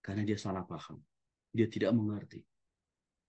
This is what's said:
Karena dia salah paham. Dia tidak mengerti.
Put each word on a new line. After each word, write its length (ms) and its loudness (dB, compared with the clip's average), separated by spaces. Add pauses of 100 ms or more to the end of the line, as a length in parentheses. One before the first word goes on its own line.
Karena 240 -2
dia 140 2
salah 260 -4
paham. 320 -12 (560)
Dia 160 4
tidak 240 2
mengerti. 480 0 (880)